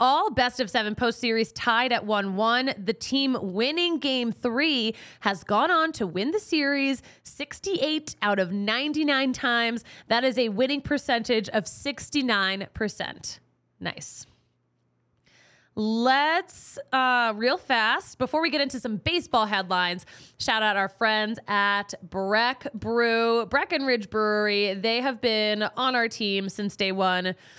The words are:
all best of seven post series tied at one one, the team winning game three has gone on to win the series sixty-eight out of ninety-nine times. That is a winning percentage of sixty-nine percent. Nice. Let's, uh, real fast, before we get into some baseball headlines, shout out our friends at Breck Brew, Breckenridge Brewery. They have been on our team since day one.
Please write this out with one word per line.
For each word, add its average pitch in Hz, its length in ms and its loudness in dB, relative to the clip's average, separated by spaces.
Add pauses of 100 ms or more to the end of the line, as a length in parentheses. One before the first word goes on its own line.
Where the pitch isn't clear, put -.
all 294 320 4
best 247 260 0
of 233 100 0
seven 214 280 0
post 233 240 0
series 226 320 0
tied 240 400 2
at 226 120 0
one 202 300 0
one, 233 420 2
the 208 160 -4
team 262 480 0
winning 277 580 0
game 254 340 0
three 247 640 0 (240)
has 196 240 -2
gone 214 260 2
on 320 220 2
to 196 160 -4
win 202 240 -2
the 415 80 0
series 277 600 0 (200)
sixty-eight - 960 -4
out 202 200 2
of 180 100 0
ninety-nine 269 840 0
times. 233 520 0 (240)
That 233 160 2
is 254 120 2
a 240 120 2
winning 262 320 0
percentage 233 720 0
of 208 180 -2
sixty-nine 208 1080 -2
percent. - 640 -6 (400)
Nice. - 480 -8 (1500)
Let's, 262 1040 0 (140)
uh, 247 420 2
real 240 220 0
fast, 247 640 0
before 302 240 0
we 330 80 2
get 285 100 0
into 269 180 -2
some 214 200 -4
baseball 262 480 0
headlines, 185 580 -2 (340)
shout 220 240 0
out 208 140 2
our 196 140 0
friends 220 480 0 (100)
at 202 540 0
Breck 214 720 0
Brew, 226 720 2
Breckenridge 269 640 0
Brewery. 208 640 2
They 226 260 0
have 254 220 -2
been 214 400 2
on 254 320 -2
our 233 140 2
team 196 420 -2
since 202 260 -6
day 190 160 0
one. 185 420 0 (240)